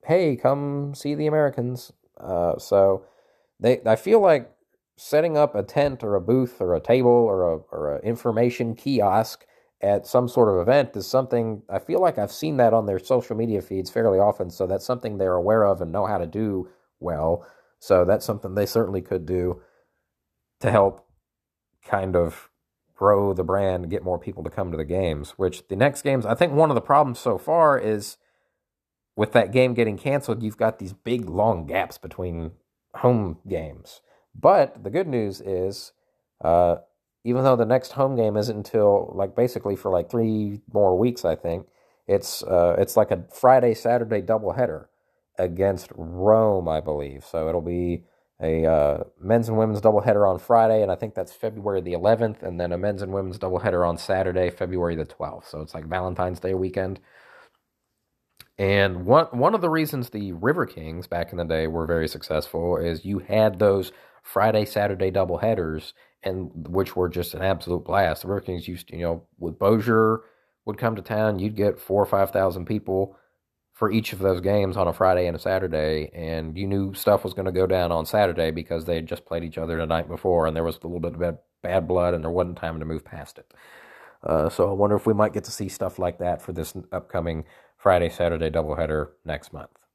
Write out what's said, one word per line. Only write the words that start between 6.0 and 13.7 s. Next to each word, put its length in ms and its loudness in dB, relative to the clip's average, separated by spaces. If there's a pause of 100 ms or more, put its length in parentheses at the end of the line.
or 100 -2
a 80 2
booth 400 0
or 140 2
a 40 0
table 300 4
or 440 4
a, 40 -2 (140)
or 240 -4
a 60 -8
information 760 -2
kiosk 720 0 (340)
at 260 0
some 220 2
sort 180 4
of 140 2
event 340 2
is 120 -8
something, 640 -2
I 100 -2
feel 200 -2
like 180 2
I've 140 -2
seen 260 -4
that 160 6
on 120 2
their 140 -2
social 360 -2
media 260 -2
feeds 280 -6